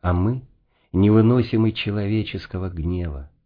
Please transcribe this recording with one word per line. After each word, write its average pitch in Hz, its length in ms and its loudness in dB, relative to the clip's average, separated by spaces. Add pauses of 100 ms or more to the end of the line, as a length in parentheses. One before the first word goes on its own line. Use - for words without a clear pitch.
А 90 120 0
мы 107 300 0 (500)
не 98 160 4
выносим 113 560 4
и 110 80 0
человеческого 101 960 -6
гнева. 85 640 -6 (140)